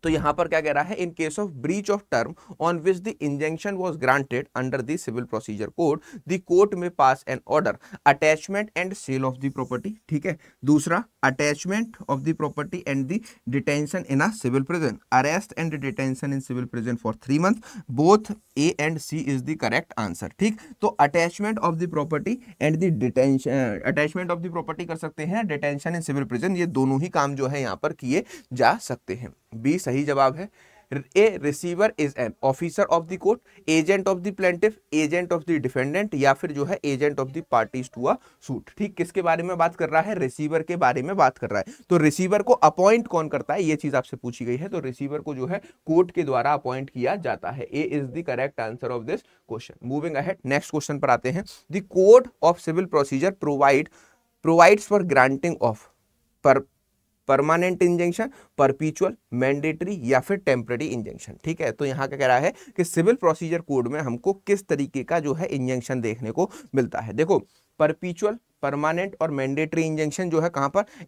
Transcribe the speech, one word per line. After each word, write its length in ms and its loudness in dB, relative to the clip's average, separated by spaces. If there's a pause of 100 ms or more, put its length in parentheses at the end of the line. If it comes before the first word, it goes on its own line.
तो 60 -2
यहाँ 240 2
पर 140 0
क्या 140 2
कह 100 0
रहा 120 0
है, 140 -6
"In 160 -4
case 260 -4
of 100 -4 (120)
breach 280 -2
of 120 0 (120)
term 200 0 (280)
on 180 0
which 200 0
the 140 -6 (100)
injunction 560 -4
was 180 -4
granted 600 0
under 240 -2
the 180 -4
civil 260 -6
procedure 460 -6
code, 340 0 (240)
the 100 -2 (120)
court 240 4
may 200 -4
pass 320 4
an 220 -6
order, 240 2 (340)
attachment 720 2
and 200 -6
sale 280 -4
of 140 -6
the 120 -4
property," 400 -6 (180)
ठीक 160 -2
है। 120 -4 (280)
दूसरा, 380 4 (220)
"Attachment 720 -2 (100)
of 140 -2
the 120 -2
property 520 -6
and 240 -2
the 80 -2 (300)
detention 580 -2
in 140 2
a 140 2
civil 340 0
prison, 280 -2 (160)
arrest 440 2
and 220 -2
detention 560 -4
in 100 -6
civil 220 -6
prison 340 -6
for 180 -2
three 200 0
months, 220 2 (380)
both 320 6 (280)
A 100 4 (120)
and 200 -2
C 260 -6
is 160 -2
the 140 -6
correct 420 -2
answer," 300 -6 (100)
ठीक। 200 0 (220)
तो 200 -2
attachment 600 0
of 160 0
the 120 -4
property 460 -2 (260)
and 220 2
the 160 2
detention, 500 2
अ, 420 -2
attachment 400 -2
of 100 -4
the 120 -8
property 340 -8
कर 100 -6
सकते 280 -10
हैं, 220 -2
detention 520 -4
in 100 -8
civil 220 -2
prison, 260 -2
ये 140 0
दोनों 300 2
ही 80 -2
काम 260 0
जो 120 -2
है 140 -4
यहाँ 220 -6
पर 100 -2
किए 300 -2 (300)
जा 280 4
सकते 320 -8
हैं। 200 -10 (220)
बी 240 0
सही 240 -2
जवाब 320 2
है। 140 -12 (420)
A 320 2 (160)
receiver 480 0 (120)
is 180 0
an 140 -2 (140)
officer 480 0
of 140 2
the 100 -8
court, 220 2 (300)
agent 380 4
of 140 0
the 120 -4
plaintiff, 440 0 (180)
agent 380 2
of 100 -2
the 160 0
defendant 560 -2
या 180 6
फिर 180 -4
जो 140 -4
है 160 -4
agent 340 0
of 120 -4
the 160 -10 (100)
parties 360 0
to 180 -4
a 80 2 (280)
suit। 340 -8
ठीक, 180 -6
किसके 260 -4
बारे 220 0
में 140 -4
बात 180 0
कर 140 -2
रहा 120 2
है? 180 -4
रिसीवर 420 -2
के 140 -4
बारे 260 2
में 160 -4
बात 200 4
कर 120 -6
रहा 100 0
है। 140 -6 (160)
तो 80 4
रिसीवर 440 4
को 120 4
अपॉइंट 540 4
कौन 200 -2
करता 260 -4
है, 100 0
ये 120 2
चीज 200 -4
आपसे 220 -2
पूछी 280 -8
गई 120 -2
है। 120 -8
तो 100 -4
रिसीवर 400 -8
को 160 -8
जो 120 -4
है 140 -4 (240)
कोर्ट 260 4
के 120 -2
द्वारा 300 2
अपॉइंट 360 -4
किया 280 -2
जाता 340 -4
है। 160 -8
A 240 -2
is 180 -2
the 140 -8
correct 380 -4
answer 300 -6
of 140 -6
this 180 -6 (260)
question। 280 -10 (140)
Moving 260 -2
ahead, 280 -4
नेक्स्ट 260 0
क्वेश्चन 280 -4
पर 100 0
आते 220 2
हैं। 140 -4 (280)
The 100 -4 (140)
code 300 10 (180)
of 200 4
civil 240 0
procedure 480 0
provide, 560 4 (520)
provides 460 6
for 140 2
granting 580 2
of 240 -2 (580)
per-, 160 6 (680)
परमानेंट 540 2
इंजंक्शन, 460 2 (280)
परपेचुअल, 560 2 (200)
मैंडेटरी 680 -2
या 160 4
फिर 180 -2
टेम्परेरी 480 -2
इंजंक्शन। 480 -8 (120)
ठीक 160 -6
है, 100 -2
तो 140 -4
यहाँ 220 -2
क्या 120 -8
कह 80 2
रहा 100 6
है 160 2 (240)
कि 60 2
सिविल 320 2
प्रोसीजर 460 0
कोड 260 -2
में 120 -4
हमको 340 -2 (140)
किस 200 0
तरीके 360 -2
का 160 -2
जो 140 -2
है 140 -4
इंजंक्शन 540 -4
देखने 300 -4
को 180 -2 (260)
मिलता 240 0
है। 140 -8
देखो, 240 2 (420)
परपेचुअल, 580 0 (240)
परमानेंट 600 -2
और 100 0
मैंडेटरी 520 -2
इंजंक्शन 460 -2
जो 120 0
है 80 0
कहाँ 200 -2
पर? 160 0 (220)